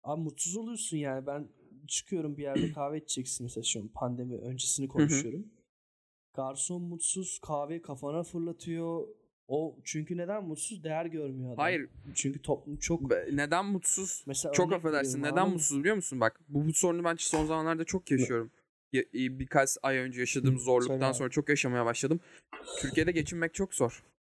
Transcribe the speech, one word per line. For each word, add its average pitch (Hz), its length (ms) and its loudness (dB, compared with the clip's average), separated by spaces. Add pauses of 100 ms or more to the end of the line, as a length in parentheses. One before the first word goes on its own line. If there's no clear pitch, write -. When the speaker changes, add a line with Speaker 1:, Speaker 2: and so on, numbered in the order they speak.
Speaker 1:
Abi 156 180 -4
mutsuz 156 360 -4
oluyorsun 226 400 -4
yani. 135 300 -2
Ben 143 200 -4 (400)
çıkıyorum 151 500 -2
bir 143 60 -8
yerde 147 280 0
<clears throat> - 20 -12
kahve 147 240 -4
içeceksin 131 480 -6
mesela 113 180 -8
şu - 160 -2
an 104 80 -8
pandemi 123 500 -4
öncesini 127 480 -2
Speaker 2:
Hı 131 40 -8
hı. 135 40 -10
Speaker 1:
konuşuyorum. 147 540 2 (880)
Garson 139 480 -4
mutsuz, 175 580 -4
kahve 151 420 -4
kafana 147 420 -4
fırlatıyor. 165 840 -6 (400)
O 139 360 -4
çünkü 156 340 -4
neden 190 280 -4
mutsuz? 165 380 -8
Değer 160 220 -2
görmüyor 139 440 -4
adam. 120 140 -6
Speaker 2:
Hayır. 165 260 0 (260)
Speaker 1:
Çünkü 135 260 -2
toplum 147 360 -2
çok 156 320 0
Speaker 2:
Be-, 90 240 4
neden 147 320 2
mutsuz? 190 600 0
Speaker 1:
Mesela 139 260 -2
Speaker 2:
Çok 180 140 6
Speaker 1:
örnek 180 100 4
Speaker 2:
affedersin. 151 360 2
Speaker 1:
veriyorum, 143 80 0
Speaker 2:
Neden 147 100 2 (100)
Speaker 1:
anladın 196 80 6
mı? 190 40 2
Speaker 2:
mutsuz 151 260 2
biliyor 185 160 4
musun? 160 260 -2
Bak 113 260 4
bu, 143 200 2
bu 160 60 2
sorunu 175 300 4
ben 170 160 2
son 156 260 2
zamanlarda 160 400 0
çok - 260 -2
Speaker 1:
Ne? 139 80 6
Speaker 2:
yaşıyorum. 117 320 0 (420)
Ya, 131 80 4
e, 127 380 -4
birkaç 135 300 4 (140)
ay 135 140 2
önce 127 220 -2
yaşadığım 131 360 4
Speaker 1:
Hı, 127 40 -2
Speaker 2:
zorluktan 123 360 4
Speaker 1:
söyle 131 100 2
abi. 131 80 4
Speaker 2:
sonra 127 160 -2
çok 143 200 0
yaşamaya 123 360 2
başladım. 135 340 2 (600)
Türkiye'de 156 300 2
geçinmek 165 420 -2
çok 196 220 -2
zor. - 280 0 (200)